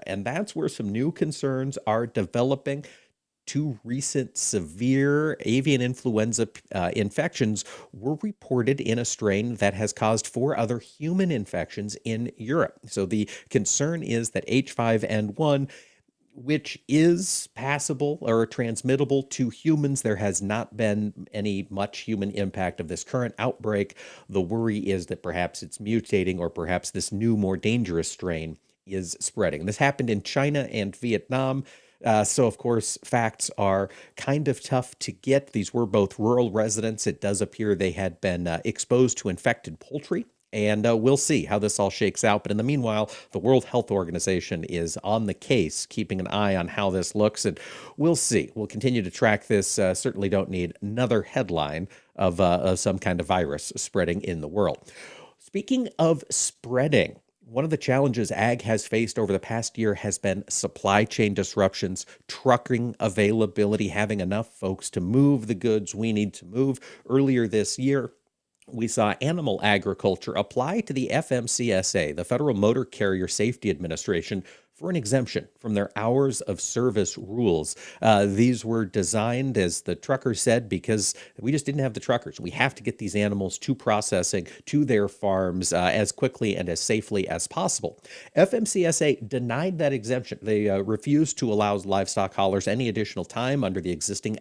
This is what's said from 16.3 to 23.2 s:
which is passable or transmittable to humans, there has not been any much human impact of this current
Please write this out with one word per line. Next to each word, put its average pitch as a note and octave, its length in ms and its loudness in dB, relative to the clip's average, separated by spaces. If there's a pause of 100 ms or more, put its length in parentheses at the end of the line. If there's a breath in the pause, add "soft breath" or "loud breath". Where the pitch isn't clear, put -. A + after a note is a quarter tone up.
which C#3+ 420 -4 (100)
is E3+ 680 4
passable C#3+ 640 -2
or A2+ 240 2
transmittable C3 800 0
to B2+ 260 -2
humans, D3 540 0
there G#2+ 140 0
has G2 260 0
not G#2+ 340 -4
been G#2 560 0
any G2+ 380 -2
much G2+ 300 -6
human G2+ 280 -2
impact F#2+ 500 -4
of F2 80 -6
this E2+ 160 -6
current B2 360 -4